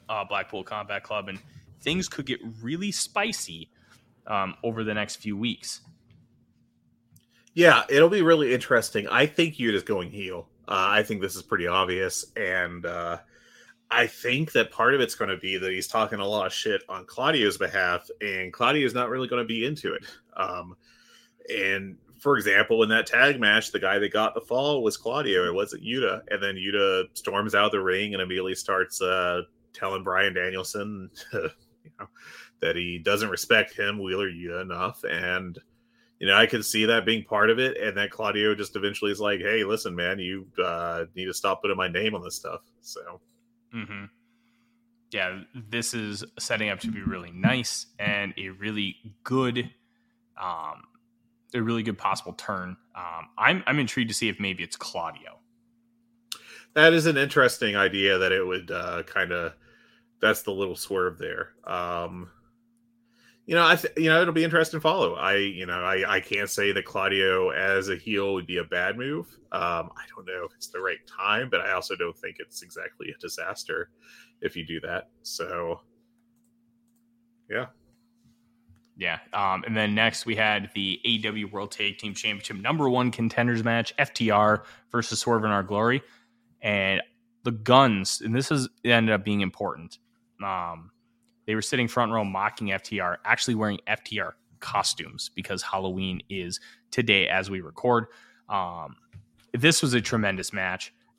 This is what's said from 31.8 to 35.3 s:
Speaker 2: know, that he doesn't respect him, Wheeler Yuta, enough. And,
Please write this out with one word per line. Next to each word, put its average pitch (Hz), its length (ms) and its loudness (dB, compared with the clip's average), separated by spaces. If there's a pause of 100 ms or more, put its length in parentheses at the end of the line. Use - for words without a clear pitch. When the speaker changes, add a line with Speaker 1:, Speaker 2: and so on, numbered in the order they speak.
Speaker 2:
know, 104 100 -16 (520)
that 82 160 0
he 87 220 -4
doesn't 101 320 0
respect 104 420 2
him, 104 280 -2
Wheeler 95 280 -2
Yuta, 87 320 -8
enough. 92 440 -6
And, 90 540 -4 (600)